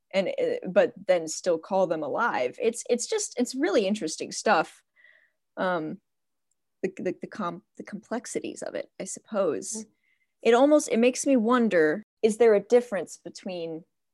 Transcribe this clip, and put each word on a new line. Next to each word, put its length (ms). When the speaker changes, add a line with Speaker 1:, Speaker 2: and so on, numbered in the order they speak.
Speaker 1:
and, 160
uh, 260
but 260
then 220
still 300
call 280
them 160
alive. 580
It's, 280
it's 180
just, 320
it's 160
really 320
interesting 460
stuff. 500
Um, 400
the, 140
the, 240
the 60
com-, 360
the 80
complexities 760
of 120
it, 140
I 60
suppose. 680
Speaker 2:
Mm-hmm. 160
Speaker 1:
It 60
almost, 360
it 80
makes 280
me 100
wonder, 680
is 160
there 160
a 60
difference 600
between 600